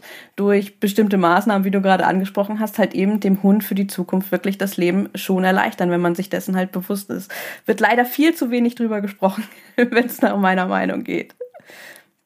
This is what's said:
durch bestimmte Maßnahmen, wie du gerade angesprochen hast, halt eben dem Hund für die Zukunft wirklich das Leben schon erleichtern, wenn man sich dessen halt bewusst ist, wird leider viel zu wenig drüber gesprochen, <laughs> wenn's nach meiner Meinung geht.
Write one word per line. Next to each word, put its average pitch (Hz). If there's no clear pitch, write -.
durch 202
bestimmte 202
Maßnahmen, 190
wie 196
du 196
gerade 190
angesprochen 196
hast, 214
halt 202
eben 202
dem 196
Hund 202
für -
die 196
Zukunft 190
wirklich 196
das 196
Leben 185
schon 190
erleichtern, 185
wenn 175
man 175
sich 185
dessen 185
halt 185
bewusst 196
ist, 190
wird 208
leider 226
viel 302
zu 262
wenig 240
drüber 214
gesprochen, 202
<laughs> -
wenn's 240
nach 208
meiner 185
Meinung -
geht. -